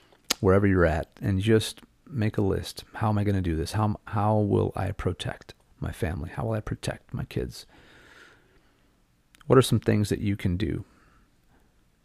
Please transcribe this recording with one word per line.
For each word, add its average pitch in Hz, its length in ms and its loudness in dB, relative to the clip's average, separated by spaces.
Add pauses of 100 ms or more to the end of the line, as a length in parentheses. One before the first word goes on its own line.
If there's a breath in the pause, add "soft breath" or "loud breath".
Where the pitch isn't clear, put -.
(400 soft breath)
wherever 101 260 6
you're 92 200 4
at, 78 240 0 (120)
and 98 200 0
just 110 400 2 (260)
make 107 300 -2
a 113 40 2
list. 90 420 -2 (120)
How 110 140 -2
am 104 80 0
I 104 60 0
gonna 98 180 0
do 85 140 -2
this? 78 180 -4
How, 107 320 -2
how 107 320 0
will 101 380 2
I 95 160 -4
protect - 600 -8 (260)
my 85 120 -6
family? 80 380 -6
How - 160 -6
will 113 80 -4
I 107 80 -4
protect - 520 -10
my - 120 -8
kids? - 400 -8 (1800 soft breath)
What 131 100 6
are 127 60 10
some 113 160 2
things 104 300 2
that - 100 -2
you 101 180 0
can 90 180 -2
do? - 300 -4 (1200 soft breath)